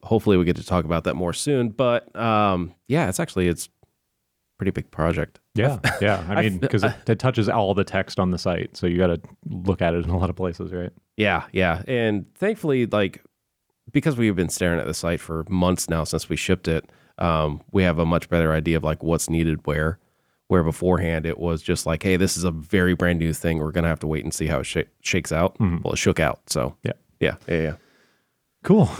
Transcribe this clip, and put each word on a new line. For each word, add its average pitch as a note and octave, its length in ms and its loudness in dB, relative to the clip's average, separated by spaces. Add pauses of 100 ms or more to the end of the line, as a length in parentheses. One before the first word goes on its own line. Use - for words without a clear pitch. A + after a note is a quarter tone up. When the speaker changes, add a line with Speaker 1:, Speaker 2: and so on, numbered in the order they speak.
Speaker 1:
hopefully G#2+ 340 2
we F2 80 4
get F2 120 2
to - 100 -12
talk F2 180 0
about E2 200 -2
that D#2 120 -2
more F2 160 -2
soon, B2 380 -2
but, A#2+ 440 -2
um, G#2 600 0 (120)
yeah, C#3 220 0
it's F#2 120 -4
actually, F2+ 280 0
it's - 180 -2
a - 40 -20 (880)
pretty F#2+ 140 0
big - 180 -8
project. D#2 500 -2 (140)
Speaker 2:
Yeah, A#2+ 240 0 (120)
Speaker 1:
<laughs> - 120 -4
Speaker 2:
yeah. F#2+ 260 2
I G2+ 60 -2
Speaker 1:
I A#2 140 0
Speaker 2:
mean, F#2 140 -4
Speaker 1:
f-, C3+ 80 0
Speaker 2:
'cause G2 140 2
it, B2 80 2 (160)
Speaker 1:
I A#2+ 40 4
Speaker 2:
it G#2 60 0
touches G#2 300 0
all G2 260 2
the F#2+ 100 2
text - 360 -4
on F#2 100 2
the F2 80 0
site, F2 380 -4
so F#2 100 -2
you F2 120 2
gotta E2+ 220 2 (280)
look F2+ 340 -2
at E2+ 120 2
it E2+ 100 -2
in D#2 60 -2
a F#2 80 0
lot F2+ 120 0
of E2 60 -6
places, F2 360 -6
right? F2 200 -8 (240)
Speaker 1:
Yeah, G2 360 0
yeah. F#2 360 2
And A2+ 460 0
thankfully, D3+ 520 0
like, G2 360 -2 (680)
because C#3+ 240 2
we've A2 200 2
been E2+ 120 2
staring E2+ 320 0
at - 60 -4
the D2+ 80 -4
site E2+ 260 -2
for D#2+ 280 -6
months F2+ 400 2
now E2 160 0
since - 240 -4
we D#2+ 80 -2
shipped - 320 -2
it, D#2+ 220 -2 (280)
um, D#2 420 2 (120)
we G2 100 4
have E2+ 160 2
a E2 80 2
much E2+ 220 0
better E2 240 2
idea D#2+ 240 2
of, D2+ 80 -2
like, D#2 180 -2
what's E2 280 0
needed D#2+ 360 0
where. D#2 320 -2 (500)
Where F2+ 140 4
beforehand E2 640 0
it E2 120 -4
was E2 220 -2
just - 240 -2
like, E2 180 -2
"Hey, F#2+ 140 2
this F2+ 220 2
is E2+ 60 -4
a F2+ 60 0
very F2+ 440 2
brand F2 240 2
new D#2+ 160 0
thing. E2 240 0
We're D2+ 120 -2
gonna E2 180 0
have D#2+ 120 0
to D#2 60 -4
wait D#2 180 -2
and D#2 80 -6
see D#2+ 140 -4
how D2+ 140 0
it C#2 40 -6
sh-, - 140 -6 (240)
shakes - 280 -2
out." E2 280 0
Speaker 2:
Mm-hmm. E2+ 240 0
Speaker 1:
Well, - 100 -2
it - 60 -2
shook F#2 220 2
out, C#2 280 0
so. B1+ 340 -2
Speaker 2:
Yeah. - 100 -4 (280)
Speaker 1:
Yeah, C#2+ 140 0 (120)
yeah, E2+ 140 -2
yeah. D#2 140 -2 (880)
Speaker 2:
Cool. F3+ 240 6 (100)